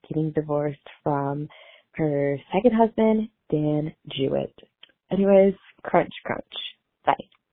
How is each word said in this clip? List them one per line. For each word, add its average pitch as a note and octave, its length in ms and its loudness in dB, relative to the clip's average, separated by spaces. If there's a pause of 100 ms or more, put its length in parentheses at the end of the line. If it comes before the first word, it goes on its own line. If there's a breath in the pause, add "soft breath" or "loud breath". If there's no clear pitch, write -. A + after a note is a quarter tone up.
getting D#3 240 -2
divorced D3 460 -2 (260)
from C#3+ 460 -4 (440 loud breath)
her C#3+ 440 -2 (160)
second A3 200 2
husband, A3 560 2 (220)
Dan D3+ 420 0 (220)
Jewett. C#3 380 -4 (580)
Anyways, G3 440 4 (280)
crunch, - 300 0 (100)
crunch. - 200 -6 (640)
Bye. - 100 2 (380)